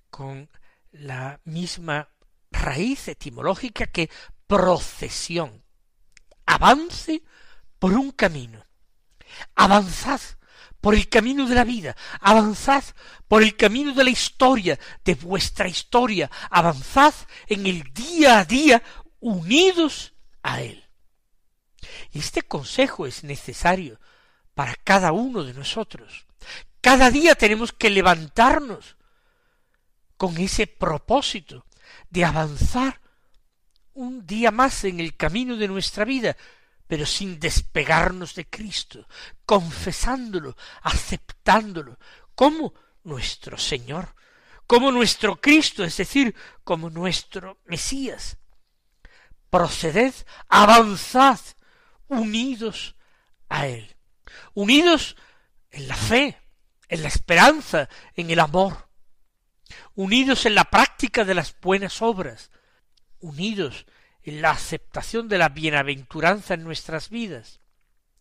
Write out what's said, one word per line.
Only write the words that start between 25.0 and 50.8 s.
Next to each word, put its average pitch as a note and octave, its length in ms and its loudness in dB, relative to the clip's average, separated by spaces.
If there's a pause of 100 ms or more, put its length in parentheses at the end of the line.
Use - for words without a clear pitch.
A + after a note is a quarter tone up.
uno A3+ 320 -4
de B2+ 100 -12
nosotros. - 720 -12 (560)
Cada B3+ 300 8
día D4+ 240 6
tenemos G#3+ 380 0
que A3+ 180 0
levantarnos G3 1080 2 (1200)
con F3 200 -6
ese G3 300 -2
propósito F3 960 -4 (440)
de F3 160 0
avanzar D#3 720 0 (920)
un B3+ 320 -12
día A3 260 0
más B3 320 0
en F3+ 160 -4
el E3 160 -8
camino A#3 420 -4
de G#3+ 100 -4
nuestra G3 380 -4
vida, A3+ 300 -2 (520)
pero D3+ 180 -4
sin F#3 340 -6
despegarnos E3 960 -2
de E3 120 -14
Cristo, - 600 -12 (380)
confesándolo, F#3+ 1120 -2 (240)
aceptándolo F#3 1160 -2 (340)
como D4+ 400 2 (300)
nuestro - 540 -10
Señor, C3+ 580 -8 (500)
como B3 260 4
nuestro A3 480 -2
Cristo, D4 440 2
es D#3+ 140 -8
decir, - 380 0 (280)
como E3 260 -6
nuestro F3+ 760 -8
Mesías. A#3+ 720 -8 (1120)
Proceded, F3 640 0 (340)
avanzad, A3 920 6 (680)